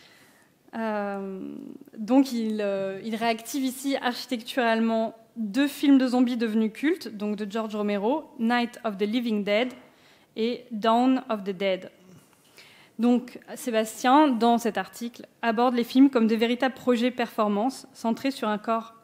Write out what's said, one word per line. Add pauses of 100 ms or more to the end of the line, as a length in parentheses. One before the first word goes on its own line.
(760)
Euh, (420)
donc,
il,
euh,
il
réactive
ici
architecturalement (200)
deux
films
de
zombies
devenus
cultes,
donc
de
George
Romero, (100)
Night
of
the
Living
Dead (640)
et
Dawn
of
the
Dead. (1080)
Donc, (160)
Sébastien,
dans
cet
article, (160)
aborde
les
films
comme
de
véritables
projets
performances
centrés
sur
un
corps (100)